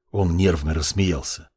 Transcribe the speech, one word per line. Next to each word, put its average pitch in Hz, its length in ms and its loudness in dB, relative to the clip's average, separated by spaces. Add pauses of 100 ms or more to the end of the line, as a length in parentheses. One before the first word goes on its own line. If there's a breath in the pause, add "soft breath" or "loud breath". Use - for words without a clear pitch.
(120)
Он 90 260 0
нервно 80 360 2
рассмеялся. 82 840 -2